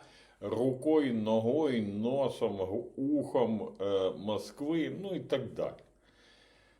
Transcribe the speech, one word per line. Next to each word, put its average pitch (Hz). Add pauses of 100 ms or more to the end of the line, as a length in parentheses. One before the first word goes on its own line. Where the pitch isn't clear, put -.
(420)
рукою, 127
ногою, 113
носом, 113
гу-, 98
ухом, 127
е, 95
Москви, 135
ну 190
і 147
так 127
далі. - (960)